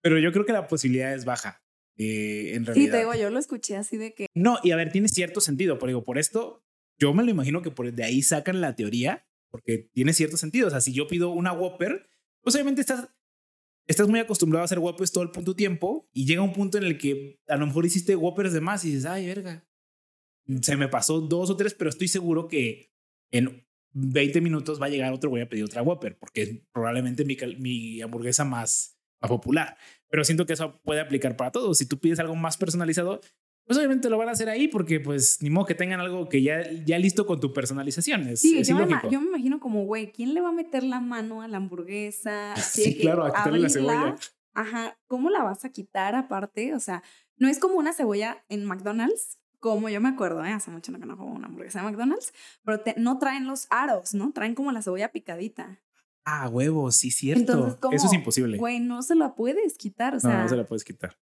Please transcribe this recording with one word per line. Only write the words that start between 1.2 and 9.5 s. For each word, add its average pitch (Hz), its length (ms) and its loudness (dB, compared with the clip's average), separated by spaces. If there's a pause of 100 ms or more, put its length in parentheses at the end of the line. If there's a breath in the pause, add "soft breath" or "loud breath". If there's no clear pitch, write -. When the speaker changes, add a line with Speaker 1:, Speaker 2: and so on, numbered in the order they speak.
Speaker 1:
baja, 120 380 -6 (340)
eh, 110 560 -4
en 233 120 -2
Speaker 2:
Sí, - 0 -
te 117 80 -4
Speaker 1:
realidad. 269 260 6
Speaker 2:
digo, 226 160 0
yo 208 160 0
lo 247 80 -2
escuché 233 360 -6
así 208 220 -6
de 220 160 -8
que 202 220 -10
Speaker 1:
No, 220 280 4
y 180 80 6
a 160 40 2
ver, 165 160 -2
tiene 202 160 4
cierto 175 340 0
sentido, 151 380 0
pero 127 80 -4
digo, 123 160 -2
por 127 160 -4
esto, - 440 -4 (360)
yo 143 140 6
me 214 100 4
lo 240 80 4
imagino 156 320 0
que 160 80 -6
por 120 200 -6
de 117 120 -4
ahí 127 180 2
sacan 175 400 0
la 135 140 -2
teoría, 120 520 -2 (220)
porque 113 440 -6